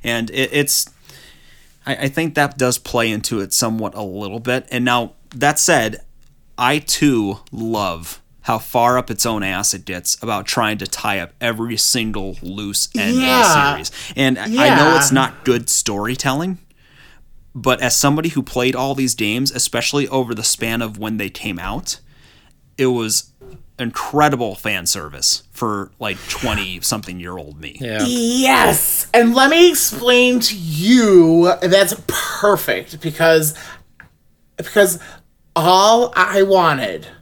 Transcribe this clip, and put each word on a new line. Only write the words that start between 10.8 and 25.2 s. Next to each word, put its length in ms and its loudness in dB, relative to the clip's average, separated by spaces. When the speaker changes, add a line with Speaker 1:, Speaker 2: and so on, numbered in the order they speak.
Speaker 1:
tie 320 -4
up 220 -10
every 340 -4
single 680 -4
loose 540 -6
end 220 0
Speaker 2:
Yeah. 580 4
Speaker 1:
in 40 -12
the 40 -12
series. 80 -10
And 240 0
I, 40 -8
I 40 -6
know 60 -4
Speaker 2:
Yeah. 60 4
Speaker 1:
it's 140 2
not 320 0
good 260 0
storytelling, 880 -2
but 260 -2
as 140 0
somebody 340 0
who 120 -2
played 340 -2
all 200 -2
these 180 -2
games, 380 -2
especially 560 -2
over 260 -2
the 100 -8
span 380 -4
of 160 -8
when 200 -6
they 120 -6
came 300 -10
out, 400 -8
it 80 2
was 440 -2
incredible 800 0
fan 320 -4
service 640 -4